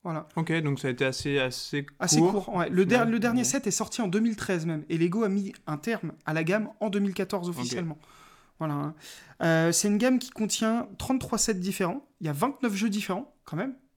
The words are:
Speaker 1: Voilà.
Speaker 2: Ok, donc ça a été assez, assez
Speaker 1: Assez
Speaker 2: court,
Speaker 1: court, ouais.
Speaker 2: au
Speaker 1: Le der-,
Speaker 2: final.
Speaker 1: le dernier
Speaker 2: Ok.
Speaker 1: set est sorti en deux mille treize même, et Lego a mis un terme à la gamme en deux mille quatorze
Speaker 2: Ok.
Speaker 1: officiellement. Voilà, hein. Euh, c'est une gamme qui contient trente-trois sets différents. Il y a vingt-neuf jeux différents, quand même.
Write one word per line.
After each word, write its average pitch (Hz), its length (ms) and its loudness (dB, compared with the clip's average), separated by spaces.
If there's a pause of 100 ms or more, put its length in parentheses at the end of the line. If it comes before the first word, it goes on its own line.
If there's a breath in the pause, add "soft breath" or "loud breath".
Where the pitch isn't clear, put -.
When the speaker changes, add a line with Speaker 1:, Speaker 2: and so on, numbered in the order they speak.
Speaker 1:
Voilà. 160 320 -6
Speaker 2:
Ok, 165 160 0 (100)
donc 143 180 0
ça 135 100 -2
a - 20 0
été 123 140 0
assez, 139 340 0
assez 139 480 -4 (120)
Speaker 1:
Assez 156 200 4
Speaker 2:
court, 175 120 6 (140)
Speaker 1:
court, 202 120 -6
ouais. 170 120 2
Speaker 2:
au 175 40 -2
Speaker 1:
Le 185 120 6
der-, 240 140 4
Speaker 2:
final. 226 120 2
Speaker 1:
le 233 80 2
dernier 240 220 2
Speaker 2:
Ok. 233 60 0
Speaker 1:
set 277 200 -2
est 190 40 0
sorti - 300 -4
en 208 60 0
deux 185 120 0
mille 226 160 2
treize 180 320 -2
même, 156 220 -4
et 165 100 0
Lego 180 240 2
a 202 60 2
mis 196 240 -2 (120)
un 151 120 -4
terme 214 340 -4 (160)
à 156 60 -2
la 160 100 0
gamme 202 260 0 (120)
en 214 100 0
deux 202 80 0
mille 202 160 0
quatorze 185 340 -2
Speaker 2:
Ok. 170 80 -6
Speaker 1:
officiellement. 165 400 -4 (640 loud breath)
Voilà, 156 160 -2
hein. 147 200 -4 (460 loud breath)
Euh, 165 300 4
c'est 185 160 2
une 202 100 4
gamme 254 220 4
qui - 100 -6
contient 226 580 -2 (100)
trente-trois 262 400 -2
sets 214 180 0
différents. 185 500 -2 (160)
Il 165 60 -4
y - 20 0
a 143 40 0
vingt-neuf 220 420 0
jeux 214 140 0
différents, 202 440 -4 (120)
quand 156 120 -8
même. 262 160 -4 (240)